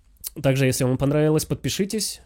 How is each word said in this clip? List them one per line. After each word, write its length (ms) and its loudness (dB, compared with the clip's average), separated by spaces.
также, 240 2
если 180 0
вам 140 0
понравилось, 460 2
подпишитесь, 800 -4